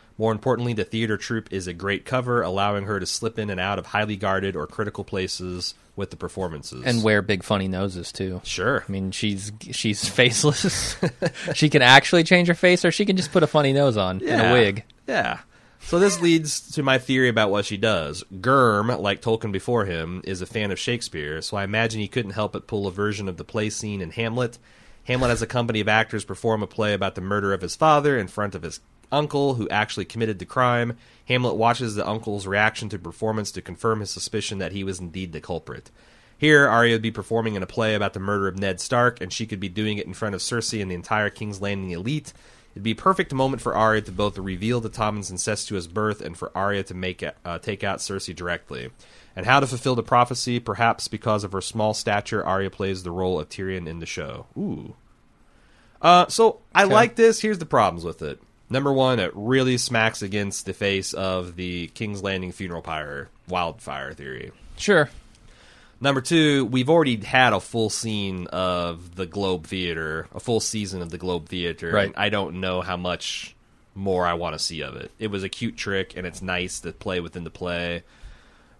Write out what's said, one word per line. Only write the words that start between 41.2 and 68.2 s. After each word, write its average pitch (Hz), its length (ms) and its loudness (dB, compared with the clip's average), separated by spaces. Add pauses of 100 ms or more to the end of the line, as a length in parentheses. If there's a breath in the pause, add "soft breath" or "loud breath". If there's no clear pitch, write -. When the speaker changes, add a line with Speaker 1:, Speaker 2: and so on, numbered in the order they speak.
Speaker 1:
King's 104 300 -8
Landing 98 320 -4
elite. 117 400 -6 (420 soft breath)
It'd 101 100 -12
be 110 80 0
a 107 40 -2
perfect 190 380 0
moment 131 280 0
for 113 140 -2
Arya 110 280 4
to 101 100 -12
both 101 240 -2
reveal 98 420 -2
the 113 80 -4
Tommen's 107 420 -4
incestuous 95 580 -6
birth 104 340 -4
and 85 160 -10
for - 180 -10
Arya 98 280 0
to 92 100 -14
make, 92 280 -6
uh, 85 380 -8
take 104 240 -8
out 98 160 -2
Cersei 95 340 -8
directly. 76 580 -8 (440 soft breath)
And 92 100 -8
how 131 140 6
to 139 80 2
fulfill 127 280 -2
the 117 80 0
prophecy, 120 580 2
perhaps 117 480 0
because 107 340 -2
of 95 80 -8
her 95 100 -4
small 107 320 -2
stature, 104 520 -2
Arya 95 240 0
plays 95 340 -4
the 87 80 -8
role 92 300 0
of 78 80 -10
Tyrion 95 380 -8
in 82 120 -8
the 82 60 -10
show. - 400 -10 (120)
Ooh. 101 380 -8 (1080 soft breath)
Uh, 175 260 8
so, - 320 4 (140)
I 196 120 8
Speaker 2:
Okay. 196 80 4
Speaker 1:
like 220 220 6
this. 226 260 6
Here's 214 180 0
the 165 60 -10
problems 92 380 2
with 85 180 -8
it. 73 180 -6 (300)
Number 139 220 0
one, 131 280 4
it 90 160 0
really 127 420 2
smacks 113 440 0
against 101 440 -4
the 95 80 -4
face 98 400 -2
of 92 420 -4
the 90 320 -6
King's 104 360 -8
Landing 95 280 -4
funeral 87 300 -8
pyre, 73 480 -8 (180)
wildfire 73 640 -4
theory. 65 380 -12 (260)
Speaker 2:
Sure. 170 320 4 (920 soft breath)
Speaker 1:
Number 135 220 2
two, 147 440 4
we've 127 240 2
already 151 280 4
had 123 360 4
a 95 60 2
full 113 320 -2
scene 98 560 -4